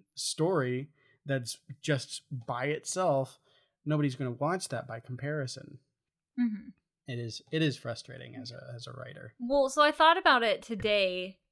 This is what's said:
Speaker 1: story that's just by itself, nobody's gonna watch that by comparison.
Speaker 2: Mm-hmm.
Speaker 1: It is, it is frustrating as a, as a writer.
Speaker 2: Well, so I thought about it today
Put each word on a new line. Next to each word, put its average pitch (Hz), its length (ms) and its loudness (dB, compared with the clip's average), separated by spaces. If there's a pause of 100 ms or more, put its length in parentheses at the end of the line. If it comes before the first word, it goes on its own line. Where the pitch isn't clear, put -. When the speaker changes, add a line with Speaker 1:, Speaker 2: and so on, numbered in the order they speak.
(160)
Speaker 1:
story 147 720 0 (360)
that's 135 320 -4 (240)
just - 420 -2 (220)
by 123 200 -2
itself, 151 720 0 (460)
nobody's 147 300 2
gonna 127 160 -2
watch 151 360 -2
that 127 180 -6
by 120 140 -10
comparison. 135 800 -8 (580)
Speaker 2:
Mm-hmm. 240 320 -2 (380)
Speaker 1:
It 120 120 -4
is, 117 220 -6 (120)
it 160 80 0
is 147 160 2
frustrating 120 580 -10
as 120 160 -12
a, - 100 -16 (140)
as 117 100 -12
a 123 60 -12
writer. - 480 -14
Speaker 2:
Well, 262 300 4
so 294 120 2
I 294 120 8
thought 330 240 8
about 269 260 6
it 214 180 2
today 190 760 0 (140)